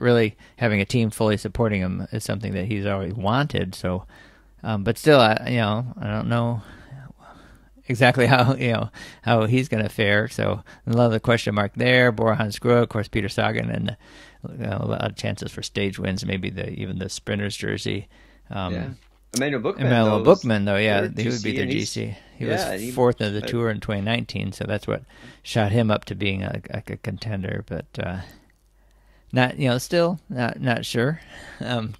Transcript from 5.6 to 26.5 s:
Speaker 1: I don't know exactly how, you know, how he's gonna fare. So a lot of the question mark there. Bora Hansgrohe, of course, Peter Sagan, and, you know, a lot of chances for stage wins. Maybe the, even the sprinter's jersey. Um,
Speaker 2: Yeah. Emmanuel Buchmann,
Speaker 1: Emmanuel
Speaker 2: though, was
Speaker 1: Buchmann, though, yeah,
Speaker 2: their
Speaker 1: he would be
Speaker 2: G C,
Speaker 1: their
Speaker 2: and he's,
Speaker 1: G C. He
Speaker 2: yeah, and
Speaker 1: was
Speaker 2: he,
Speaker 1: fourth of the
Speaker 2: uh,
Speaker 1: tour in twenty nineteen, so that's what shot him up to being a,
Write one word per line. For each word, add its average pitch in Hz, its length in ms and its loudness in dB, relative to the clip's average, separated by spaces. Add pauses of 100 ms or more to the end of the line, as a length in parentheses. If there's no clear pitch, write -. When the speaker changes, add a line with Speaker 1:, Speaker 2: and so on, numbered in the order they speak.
Speaker 1:
I 113 100 -6
don't 110 200 -2
know 117 340 0 (1300)
exactly 123 360 6
how, 123 280 6
you 123 180 0
know, 110 180 -2 (320)
how 113 240 4
he's 127 220 2
gonna 107 200 0
fare. 104 400 2
So 101 340 -2 (240)
a 117 60 0
lot 120 140 6
of 117 60 4
the 110 80 0
question 110 340 2
mark 101 200 0
there. 123 380 4
Bora 110 240 2
Hansgrohe, 120 460 2
of 113 60 0
course, 104 200 -4
Peter 101 200 -2
Sagan, 110 420 -2
and, 110 260 -4 (540)
you 120 160 -8
know, 101 140 -4
a 110 60 -2
lot 110 180 -2
of 104 120 -6
chances 107 360 -6
for - 100 -12
stage 98 360 -4
wins. 95 260 -4
Maybe 95 260 -4
the, 95 200 -6
even 95 280 -8
the 92 100 -6
sprinter's 101 480 -6
jersey. 104 520 -6 (420)
Um, 95 240 -6
Speaker 2:
Yeah. 87 140 -6 (480)
Emmanuel 135 260 -2
Buchmann, 160 240 -4
Speaker 1:
Emmanuel 113 380 4
Speaker 2:
though, 143 60 8
was - 140 0
Speaker 1:
Buchmann, 107 200 2
though, 101 120 2
yeah, 104 260 2
Speaker 2:
their 107 220 -4
Speaker 1:
he 117 60 0
would 120 140 -4
be 107 80 -2
Speaker 2:
G - 0 -
C, - 0 -
Speaker 1:
their 135 100 -2
Speaker 2:
and 127 100 -2
he's, 107 220 -2
Speaker 1:
G 110 120 -4
C. 110 100 -10 (200)
He 117 100 -6
Speaker 2:
yeah, 110 160 0
and - 100 -4
Speaker 1:
was 95 100 -6
Speaker 2:
he, 120 80 -6
Speaker 1:
fourth 123 300 2
of 104 120 0
the 104 120 -4
Speaker 2:
uh, - 20 -8
Speaker 1:
tour 117 240 0
in 107 80 -4
twenty 104 220 -4
nineteen, 104 500 -4
so - 160 -8
that's 101 220 -4
what - 140 -2 (420)
shot 107 260 2
him 113 180 4
up 104 180 2
to 98 100 -6
being 98 260 -2
a, 98 180 -4 (140)